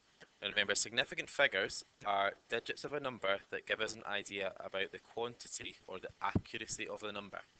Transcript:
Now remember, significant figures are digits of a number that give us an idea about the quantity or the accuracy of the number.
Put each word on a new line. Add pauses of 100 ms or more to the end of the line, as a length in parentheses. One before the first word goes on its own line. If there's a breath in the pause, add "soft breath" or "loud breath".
(420)
Now
remember,
significant
figures (180)
are (180)
digits
of
a
number (140)
that
give
us
an (100)
idea
about
the (160)
quantity (100)
or
the (100)
accuracy
of
the
number. (180)